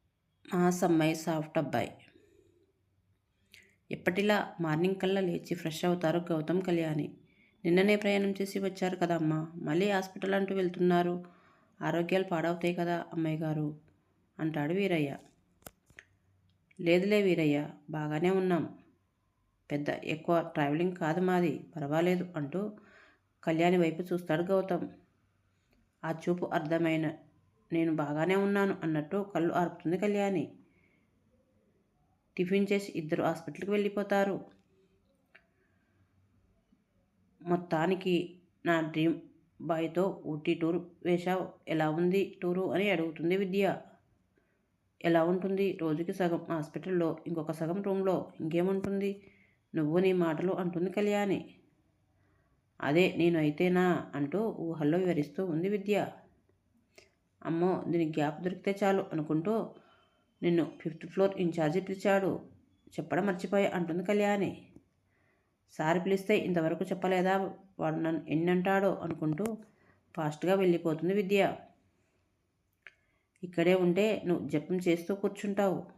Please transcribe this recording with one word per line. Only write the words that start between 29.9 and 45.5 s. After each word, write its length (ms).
కళ్యాణి. 540
టిఫిన్ 360
చేసి 200
ఇద్దరు 300
హాస్పిటల్కి 480
వెళ్ళిపోతారు. 760
"మొత్తానికి 960
నా 140
డ్రీమ్ 400
బాయ్తో 680
ఊటీ 280
టూర్ 240
వేశావు, 440
ఎలా 220
ఉంది 520
టూరు?" 300
అని 180
అడుగుతుంది 460
విద్య. 420
"ఎలా 200
ఉంటుంది, 580